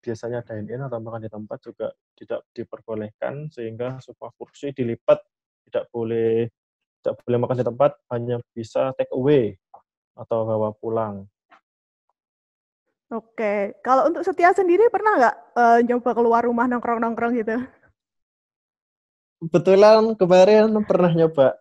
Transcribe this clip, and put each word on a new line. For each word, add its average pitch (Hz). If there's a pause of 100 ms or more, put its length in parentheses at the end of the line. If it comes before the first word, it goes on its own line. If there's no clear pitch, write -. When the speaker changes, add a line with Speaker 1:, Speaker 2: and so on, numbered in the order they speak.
Speaker 1:
biasanya 120
dine 107
in 127
atau 123
makan 113
di 104
tempat 107
juga 110 (260)
tidak - (140)
diperbolehkan, 113
sehingga 123
semua 120
kursi -
dilipat, 127 (480)
tidak -
boleh, 113 (560)
tidak -
boleh 120
makan 123
di 120
tempat, 139 (200)
hanya 120 (200)
bisa 131
take -
away 127 (600)
atau 113
bawa 107
pulang. 107 (1800)
Speaker 2:
Oke, 208
kalau 262
untuk 330
Setia 349
sendiri 381
pernah 415
nggak, 240 (200)
eee, 233 (100)
nyoba 240
keluar 233
rumah 240
nongkrong-nongkrong 233
gitu? 220 (1800)
Speaker 1:
Kebetulan 202
kemarin 202 (120)
pernah 180
nyoba 160